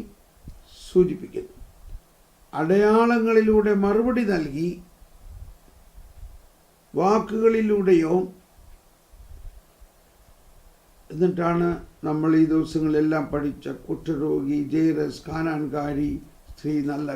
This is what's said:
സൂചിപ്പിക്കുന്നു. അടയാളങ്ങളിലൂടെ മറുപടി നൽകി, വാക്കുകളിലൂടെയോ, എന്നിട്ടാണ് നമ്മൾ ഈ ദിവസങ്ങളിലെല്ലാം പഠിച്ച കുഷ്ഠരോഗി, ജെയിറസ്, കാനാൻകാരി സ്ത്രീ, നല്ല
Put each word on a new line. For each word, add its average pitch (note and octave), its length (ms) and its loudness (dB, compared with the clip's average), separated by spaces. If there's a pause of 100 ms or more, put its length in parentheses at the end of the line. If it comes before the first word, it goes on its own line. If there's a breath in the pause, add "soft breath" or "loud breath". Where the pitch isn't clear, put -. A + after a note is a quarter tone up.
(880)
സൂചിപ്പിക്കുന്നു. - 680 0 (1040)
അടയാളങ്ങളിലൂടെ G#3+ 1160 4 (100)
മറുപടി A#3 460 2
നൽകി, D#3 380 -4 (2250)
വാക്കുകളിലൂടെയോ, G#3 1120 2 (3000)
എന്നിട്ടാണ് E3+ 560 0 (400)
നമ്മൾ D#3 200 0 (120)
ഈ - 100 6
ദിവസങ്ങളിലെല്ലാം D#3 800 0
പഠിച്ച C#3+ 360 -6 (200)
കുഷ്ഠരോഗി, D3 720 -4 (160)
ജെയിറസ്, D#3 540 -2
കാനാൻകാരി D3 840 -4 (400)
സ്ത്രീ, D3+ 240 -6 (160)
നല്ല D3 240 -6